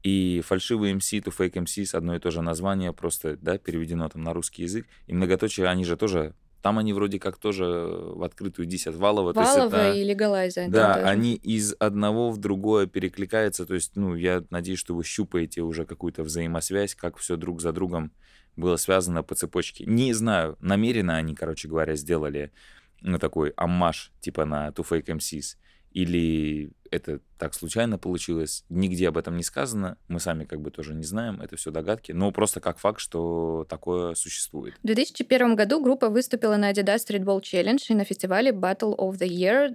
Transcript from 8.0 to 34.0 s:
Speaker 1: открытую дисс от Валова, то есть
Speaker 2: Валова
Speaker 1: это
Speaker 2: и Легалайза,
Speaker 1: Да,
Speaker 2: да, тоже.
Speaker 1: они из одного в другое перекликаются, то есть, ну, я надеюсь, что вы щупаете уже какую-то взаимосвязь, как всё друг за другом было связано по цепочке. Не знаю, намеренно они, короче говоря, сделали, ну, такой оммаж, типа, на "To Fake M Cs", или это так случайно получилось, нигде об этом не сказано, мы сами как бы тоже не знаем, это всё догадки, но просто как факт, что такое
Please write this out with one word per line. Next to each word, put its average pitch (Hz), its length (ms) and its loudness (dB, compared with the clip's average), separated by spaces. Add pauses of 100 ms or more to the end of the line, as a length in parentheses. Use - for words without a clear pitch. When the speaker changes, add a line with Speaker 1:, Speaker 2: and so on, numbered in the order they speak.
Speaker 1:
открытую 87 440 -6
дисс 87 200 -4
от 82 80 -4
Валова, 95 400 2
то 220 60 4
есть 262 160 6
Speaker 2:
Валова 226 200 4
Speaker 1:
это 202 220 4
Speaker 2:
и 196 60 0
Легалайза, 196 640 0
Speaker 1:
Да, - 0 -
Speaker 2:
да, 104 260 6
тоже. 95 120 2
Speaker 1:
они 110 280 4
из 107 440 0
одного 107 520 2
в 107 80 -4
другое 101 480 4
перекликаются, 95 800 -2
то 92 80 -4
есть, - 220 -2
ну, 95 180 0
я 90 340 2
надеюсь, 87 300 -4
что - 160 -6
вы 85 100 -2
щупаете 85 560 -2
уже 82 240 -4
какую-то 82 380 -6
взаимосвязь, 82 720 -2
как - 240 -8
всё - 180 -4
друг 82 240 -6
за 82 120 0
другом 85 400 -4 (440)
было 85 200 2
связано 87 460 2
по - 120 -12
цепочке. - 520 -4
Не 117 280 2
знаю, 98 460 0
намеренно 98 560 2
они, 80 180 -2
короче 80 340 -6
говоря, 80 280 0
сделали, 73 560 -2 (480)
ну, 90 180 0
такой 76 380 0
оммаж, 87 640 0
типа, - 240 -2
на 76 240 -2
"To 80 180 -6
Fake 80 220 0
M 80 100 -4
Cs", - 380 -8 (360)
или 80 800 0 (180)
это 73 300 -6 (180)
так 78 160 -6
случайно 107 440 -2
получилось, 85 680 -4
нигде 90 400 2
об 82 80 0
этом 82 200 -4
не 85 60 -4
сказано, 107 540 -4 (120)
мы 85 120 -4
сами 80 240 -4
как 76 160 -10
бы 76 100 -8
тоже 78 240 -10
не 78 100 -8
знаем, 104 360 -6
это 82 160 -14
всё - 140 -8
догадки, 82 420 -4
но 95 200 2
просто - 280 0
как - 180 -2
факт, 107 220 0
что 82 680 -2
такое 87 460 -2